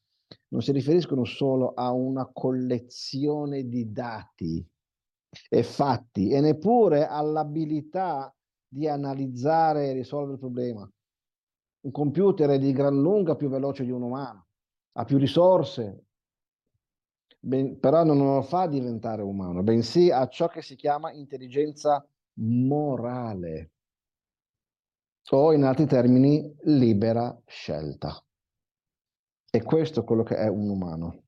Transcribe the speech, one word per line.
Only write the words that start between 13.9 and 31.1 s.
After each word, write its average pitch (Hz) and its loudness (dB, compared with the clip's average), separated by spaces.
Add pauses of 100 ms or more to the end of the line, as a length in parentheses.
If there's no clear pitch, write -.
un 123 -6
umano, 123 -10 (460)
ha - -6
più 139 2
risorse, 139 2 (1400)
ben, 131 -4
però 165 4
non 147 4
lo 139 2
fa 180 -2
diventare 117 -6
umano, 95 -4
bensì 117 4
a 127 2
ciò 165 -2
che 160 -10
si 135 -16
chiama 147 -4
intelligenza 143 -4 (280)
morale, 117 -2 (1600)
o 151 6
in 147 6
altri 135 4
termini, 135 4 (100)
libera 117 2
scelta. 73 -8 (1300)
E 110 2
questo - 0
è - 0
quello 113 2
che 110 -4
è 107 0
un 104 -2
umano. 85 -6